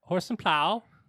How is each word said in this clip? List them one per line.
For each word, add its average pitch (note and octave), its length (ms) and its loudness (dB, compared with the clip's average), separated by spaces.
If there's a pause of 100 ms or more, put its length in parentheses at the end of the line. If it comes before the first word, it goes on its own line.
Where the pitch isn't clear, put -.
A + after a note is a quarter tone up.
Horse - 280 -4
and A3+ 100 -6
plow. F3 440 2 (260)